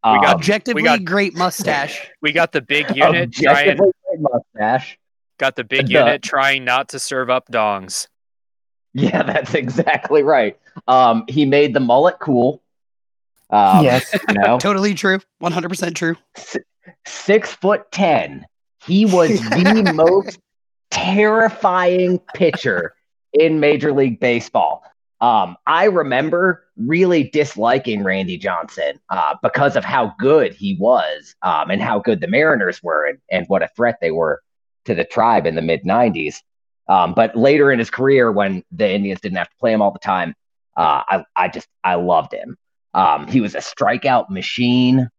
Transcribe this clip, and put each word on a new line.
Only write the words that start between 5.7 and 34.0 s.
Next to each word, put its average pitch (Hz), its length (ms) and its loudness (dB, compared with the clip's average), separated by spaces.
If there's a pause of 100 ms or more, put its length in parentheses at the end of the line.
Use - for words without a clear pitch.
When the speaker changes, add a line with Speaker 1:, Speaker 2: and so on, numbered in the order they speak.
Speaker 1:
The - 60 -2
Speaker 2:
Unit 143 280 2
trying 135 420 0
not 127 260 -2
to 139 100 -12
serve 131 320 -6
up 127 200 -2
dongs. 101 560 -4 (880)
Speaker 1:
Yeah, 139 300 0
<laughs> - 0 -
that's - 320 -4
exactly 147 680 0
right. 135 380 0 (280)
Um, 120 400 4
he 143 180 0
made 143 280 2
the 127 60 2
mullet 131 400 2
cool. 131 420 0 (880)
Um, 104 340 6
Speaker 4:
Yes. 127 320 2 (120)
Speaker 1:
you 107 80 0
know? 117 240 2
Speaker 3:
<laughs> - 0 -
Totally 202 340 -2
true. 190 260 -2 (200)
One 170 120 -4
hundred 170 180 -6
percent 170 280 -6
true. 165 180 -4 (220)
Speaker 1:
S-, - 200 -14 (500)
six-foot-ten. 180 1400 -2 (400)
He 196 200 2
was 180 240 4
Speaker 3:
<laughs> 117 200 -2
Speaker 1:
the 190 460 2
most 175 420 2 (540)
terrifying 185 1300 0 (160)
pitcher 104 580 -2 (400)
in 156 260 2
Major 147 320 2
League 135 280 0
Baseball. 113 640 -2 (380)
Um, 113 340 2 (100)
I 170 200 2
remember 170 800 0 (140)
really 165 460 2
disliking 120 800 -2
Randy 92 340 -4
Johnson, 82 640 -6 (100)
uh, 80 320 -2
because - 360 0
of 107 80 -4
how 117 340 -4
good 135 340 2
he 98 260 -6
was, 85 600 -2
um, 82 300 -2
and 101 100 -2
how 110 180 -2
good 101 220 -2
the 87 60 -6
Mariners 117 560 -2
were 78 220 -2
and, 71 120 -6 (140)
and 90 160 -4
what 92 160 0
a 80 120 -6
threat 117 260 -2